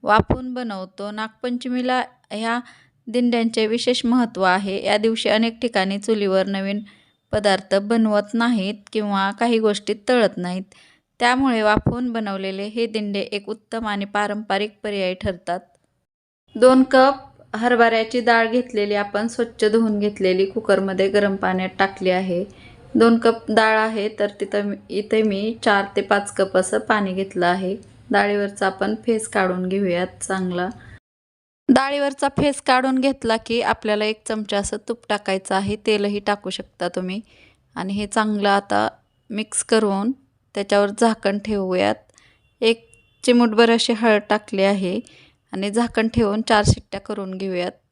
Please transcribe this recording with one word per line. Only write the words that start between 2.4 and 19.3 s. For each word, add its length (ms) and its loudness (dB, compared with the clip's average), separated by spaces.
दिंड्यांचे 600 0
विशेष 380 -2
महत्त्व 380 2
आहे. 420 2
या 120 2
दिवशी 320 0
अनेक 320 0
ठिकाणी 380 0
चुलीवर 480 0
नवीन 340 -4
पदार्थ 420 0
बनवत 600 0
नाहीत 400 0
किंवा 380 -2
काही 280 0
गोष्टी 360 0
तळत 280 2
नाहीत, 260 -6
त्यामुळे 440 2
वाफवून 500 0
बनवलेले 500 -6
हे 240 -4
दिंडे 340 -4
एक 280 -8
उत्तम 380 -8
आणि 180 -4
पारंपरिक 800 -4
पर्याय 320 -2
ठरतात. 460 -6
दोन 260 8
कप 320 6
हरभऱ्याची 640 2
डाळ 280 4
घेतलेली, 460 -2
आपण 320 -2
स्वच्छ 380 -4